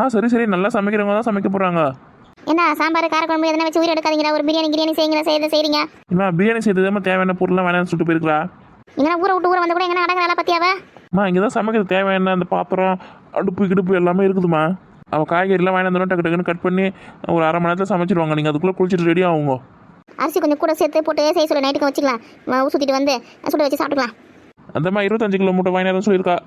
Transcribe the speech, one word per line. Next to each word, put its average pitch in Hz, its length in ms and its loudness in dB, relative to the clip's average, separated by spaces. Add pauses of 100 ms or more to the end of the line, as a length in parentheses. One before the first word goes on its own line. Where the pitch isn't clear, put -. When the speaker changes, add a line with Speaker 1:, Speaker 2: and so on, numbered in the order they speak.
(120)
Speaker 1:
சரி, 240 200 2
சரி, 233 200 2
நல்லா 185 220 0
சமைக்கிறவங்க 202 420 0
தான் 220 120 -2
சமைக்க 202 240 -2
போறாங்க. 180 300 0 (680)
Speaker 2:
என்ன 339 100 2 (160)
சாம்பார், 320 340 0
காரக்குழம்பு 320 380 0
எதனா 320 160 0
வச்சு 320 160 0
உயிர் 330 100 0
எடுக்காதீங்களா? 311 440 0
ஒரு 302 120 0
பிரியாணி, 320 240 0
கிரியாணி 311 240 0
செய்யுங்களா, 311 320 0
செய்யறத 302 240 0
செய்றீங்க. 302 280 0 (320)
Speaker 1:
இம்மா, 190 140 2 (120)
பிரியாணி 220 280 2
செய்ததாம 190 420 0
தேவையான 185 320 0
பொருள்லாம் 185 280 0
வேணாம்னு 175 220 0
சொல்லிட்டு 165 180 -2
போயிருக்கிறா. 160 300 0 (580)
Speaker 2:
எங்கன்னா 330 260 0
ஊரை 392 140 2
விட்டு 359 160 0
ஊரை 370 100 2
வந்த 339 140 0
கூட 370 100 -2
எங்கன்னா 349 200 -2
அடங்குறாளா 349 340 -2
பத்தியாவ? 339 260 0 (460)
Speaker 1:
அம்மா, 196 180 2
இங்க 180 140 2
தான் 247 140 -2
சமைக்கிறது 214 360 0
தேவையான 190 440 0
அந்த 180 180 -2
பாத்திரம், 185 420 0 (420)
அடுப்பு, 190 300 -2
கிடுப்பு 185 300 0
எல்லாமே 180 280 2
இருக்குதுமா. 175 360 0 (500)
அவ 151 180 0
காய்கறிலாம் 185 440 2
வாங்கி 185 120 0
வந்தோன்னா 185 220 0
டக்கு 170 160 -2
டக்குன்னு 170 240 -2
கட் 170 160 -4
பண்ணி 185 180 0 (500)
ஒரு 165 140 2
அரை 170 120 0
மணி 170 100 0
நேரத்துல 190 240 -2
சமைச்சிருவாங்க. 175 440 0
நீங்க 151 140 0
அதுக்குள்ள 180 260 0
குளிச்சுட்டு 175 340 2
ரெடி 180 180 2
ஆகுங்க. 147 260 0 (680)
Speaker 2:
அரிசி 320 200 -2
கொஞ்சம் 294 220 0
கூட 320 160 2
சேர்த்து 311 260 0
போட்டு 311 160 0 (140)
செய்ய 311 120 2
சொல்ல, 294 160 0
நைட்டுக்கு 277 240 0
வச்சுக்கலாம். 269 320 -2 (300)
வ-, 262 160 0
ஊர் 302 80 -4
சுத்திட்டு 269 240 2
வந்து 277 160 2 (380)
சுட 302 120 4
வச்சு 277 160 0
சாப்பிட்டுக்கலாம். 269 340 -2 (600)
Speaker 1:
அந்த 151 180 0
மாதிரி 202 140 2
இருபத்தஞ்சு 208 340 0
கிலோ 185 140 2
மூட்டை 185 180 2
வாங்கி 185 160 2
வரேன்னு 190 180 0
சொல்லியிருக்கா. 185 280 2 (100)